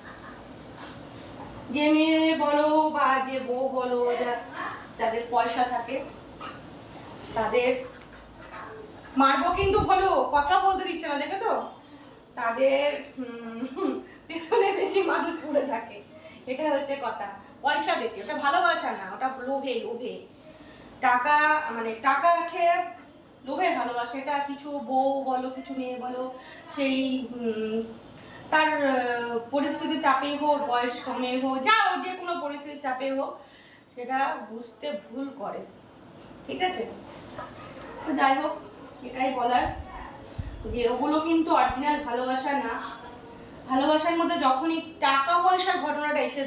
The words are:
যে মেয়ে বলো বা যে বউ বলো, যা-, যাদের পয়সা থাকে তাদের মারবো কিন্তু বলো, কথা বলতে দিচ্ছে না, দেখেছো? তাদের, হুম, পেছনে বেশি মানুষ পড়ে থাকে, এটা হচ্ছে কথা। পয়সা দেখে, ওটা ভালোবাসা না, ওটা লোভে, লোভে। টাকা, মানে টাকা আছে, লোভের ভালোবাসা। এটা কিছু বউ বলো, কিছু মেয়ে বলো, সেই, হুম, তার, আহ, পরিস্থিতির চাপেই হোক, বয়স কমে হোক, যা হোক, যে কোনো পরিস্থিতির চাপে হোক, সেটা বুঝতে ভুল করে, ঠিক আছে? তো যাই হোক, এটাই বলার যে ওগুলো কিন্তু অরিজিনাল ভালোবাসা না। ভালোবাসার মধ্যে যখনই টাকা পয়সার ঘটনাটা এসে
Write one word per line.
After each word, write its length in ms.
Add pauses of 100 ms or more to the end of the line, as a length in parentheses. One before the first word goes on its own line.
(1700)
যে 220
মেয়ে 460
বলো 520
বা 300 (100)
যে 100
বউ 280
বলো, 520
যা-, 220 (560)
যাদের 320
পয়সা 340
থাকে 400 (1300)
তাদের 500 (1300)
মারবো 380
কিন্তু 240
বলো, 540
কথা 280
বলতে 240
দিচ্ছে 240
না, 60
দেখেছো? 380 (800)
তাদের, 840
হুম, 800 (260)
পেছনে 460
বেশি 300
মানুষ 320 (100)
পড়ে 220
থাকে, 360 (440)
এটা 240
হচ্ছে 260
কথা। 320 (340)
পয়সা 320
দেখে, 280
ওটা 120
ভালোবাসা 560
না, 240
ওটা 140 (180)
লোভে, 280
লোভে। 520 (720)
টাকা, 720
মানে 320
টাকা 260
আছে, 380 (800)
লোভের 340
ভালোবাসা। 400
এটা 200
কিছু 420
বউ 440
বলো, 260
কিছু 240
মেয়ে 220
বলো, 380 (420)
সেই, 540
হুম, 720 (500)
তার, 180 (160)
আহ, 480 (200)
পরিস্থিতির 520
চাপেই 360
হোক, 160 (120)
বয়স 260 (100)
কমে 240 (120)
হোক, 140 (100)
যা 100 (100)
হোক, 100 (100)
যে 140
কোনো 120 (120)
পরিস্থিতির 420
চাপে 220 (100)
হোক, 120 (640)
সেটা 240 (320)
বুঝতে 360 (180)
ভুল 220 (140)
করে, 200 (840)
ঠিক 220
আছে? 160 (1200)
তো 140
যাই 220
হোক, 140 (520)
এটাই 240 (100)
বলার 260 (1040)
যে 80 (140)
ওগুলো 220 (120)
কিন্তু 220 (100)
অরিজিনাল 360 (120)
ভালোবাসা 440 (120)
না। 80 (1000)
ভালোবাসার 500
মধ্যে 160 (100)
যখনই 320 (280)
টাকা 280 (100)
পয়সার 420
ঘটনাটা 420
এসে 180